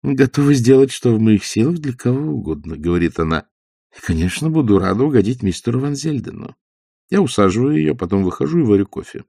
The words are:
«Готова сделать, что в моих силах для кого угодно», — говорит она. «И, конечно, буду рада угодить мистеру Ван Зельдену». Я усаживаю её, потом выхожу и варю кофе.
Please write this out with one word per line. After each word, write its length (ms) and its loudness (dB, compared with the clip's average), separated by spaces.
«Готова 500 2
сделать, 380 6
что 240 0
в 60 0
моих 240 4
силах 340 -2
для 140 -6
кого 400 -4
угодно», — 440 -8
говорит 440 0
она. 260 -2
«И, 40 -20
конечно, 480 -2
буду 300 2
рада 260 0
угодить 360 0
мистеру 380 -4
Ван 160 -4
Зельдену». 640 -8
Я 120 0
усаживаю 560 0
её, 180 0
потом 300 -2
выхожу 340 -2
и 40 2
варю 220 2
кофе. 440 -14